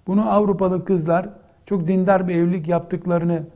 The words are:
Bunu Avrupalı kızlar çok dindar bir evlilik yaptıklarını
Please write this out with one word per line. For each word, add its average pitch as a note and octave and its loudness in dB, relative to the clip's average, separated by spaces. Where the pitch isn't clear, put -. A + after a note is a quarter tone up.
Bunu G#3 0
Avrupalı G3 2
kızlar F3+ 0
çok F3 -2
dindar F#3 2
bir F3+ -2
evlilik E3+ 0
yaptıklarını E3+ -2